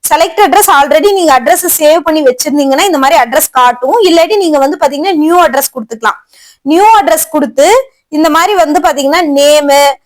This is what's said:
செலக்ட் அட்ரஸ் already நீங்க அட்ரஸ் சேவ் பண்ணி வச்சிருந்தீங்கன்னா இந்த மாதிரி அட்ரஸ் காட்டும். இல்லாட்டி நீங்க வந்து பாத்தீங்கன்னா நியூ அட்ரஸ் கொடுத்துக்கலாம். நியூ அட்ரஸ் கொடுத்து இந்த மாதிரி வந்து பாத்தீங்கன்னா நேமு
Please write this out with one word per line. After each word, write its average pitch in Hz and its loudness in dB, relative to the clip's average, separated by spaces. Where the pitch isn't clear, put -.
செலக்ட் 330 -2
அட்ரஸ் 392 2
already 311 2
நீங்க 311 2
அட்ரஸ் 349 -4
சேவ் 311 2
பண்ணி 311 -2
வச்சிருந்தீங்கன்னா 277 0
இந்த 370 0
மாதிரி 269 2
அட்ரஸ் 247 -2
காட்டும். 254 0
இல்லாட்டி 339 2
நீங்க 330 0
வந்து 277 0
பாத்தீங்கன்னா 302 -2
நியூ 330 0
அட்ரஸ் 269 -2
கொடுத்துக்கலாம். 226 -6
நியூ 330 0
அட்ரஸ் 320 -2
கொடுத்து 302 0
இந்த 311 -2
மாதிரி 339 0
வந்து 320 0
பாத்தீங்கன்னா 294 -2
நேமு 285 2